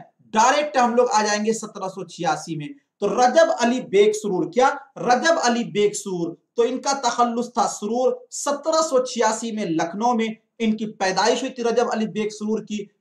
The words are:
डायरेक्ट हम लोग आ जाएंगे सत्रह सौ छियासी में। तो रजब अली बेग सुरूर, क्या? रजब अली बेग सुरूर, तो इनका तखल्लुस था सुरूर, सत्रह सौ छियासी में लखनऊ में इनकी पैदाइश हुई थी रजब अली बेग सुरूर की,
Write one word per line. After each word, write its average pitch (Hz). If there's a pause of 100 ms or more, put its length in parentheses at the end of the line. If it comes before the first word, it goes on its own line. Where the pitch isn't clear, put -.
(340)
डायरेक्ट 269
हम 240
लोग 247
आ 214
जाएंगे 208
सत्रह 190
सौ 190
छियासी 165
में। 147 (260)
तो 202
रजब 247
अली 240 (100)
बेग 208
सुरूर, 185
क्या? 254 (300)
रजब 226
अली 233
बेग 202
सुरूर, 170 (200)
तो 233
इनका 262
तखल्लुस 233
था 208
सुरूर, 247
सत्रह 311
सौ 262
छियासी 220
में 214
लखनऊ 175
में 220 (220)
इनकी 220 (120)
पैदाइश 196
हुई 262
थी 240
रजब 233
अली 214
बेग 208
सुरूर 214
की, 208 (140)